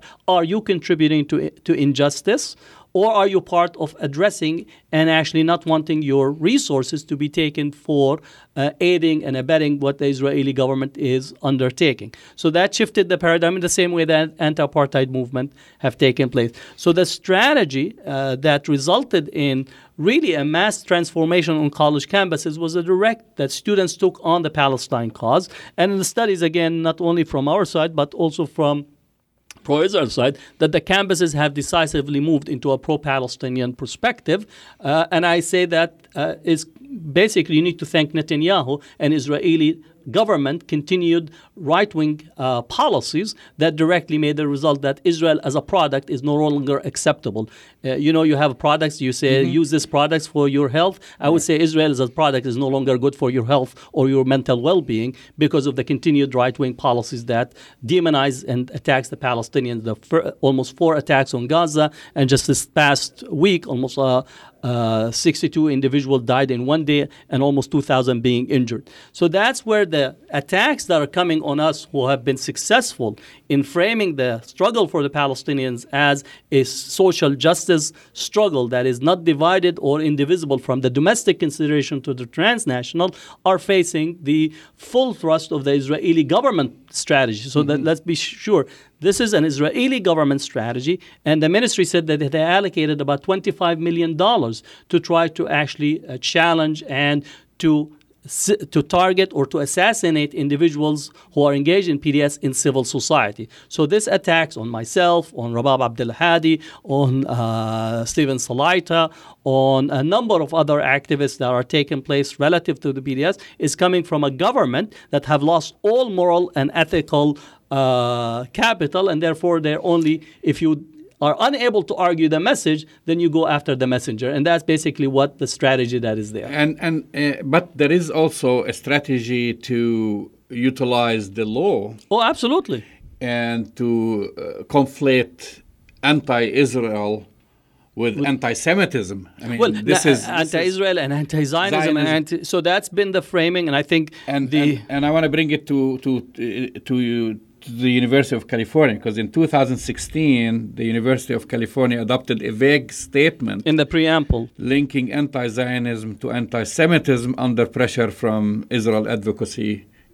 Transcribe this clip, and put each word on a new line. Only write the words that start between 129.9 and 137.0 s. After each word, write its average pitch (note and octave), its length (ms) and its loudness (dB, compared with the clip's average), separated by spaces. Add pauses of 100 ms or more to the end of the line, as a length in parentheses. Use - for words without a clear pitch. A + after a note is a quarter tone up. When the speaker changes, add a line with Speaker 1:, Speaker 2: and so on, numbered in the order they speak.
Speaker 2:
utilize A#2+ 840 -2
the A2 120 -6
law A2+ 500 -2 (160)
Speaker 1:
Oh, A3+ 140 0
absolutely. A#3+ 640 -2 (340)
Speaker 2:
and A#2 560 -4
to, A#2+ 140 -2 (480)
uh, - 260 -12 (120)
conflate C3+ 840 0 (420)
anti-Israel A#2 1200 0 (680)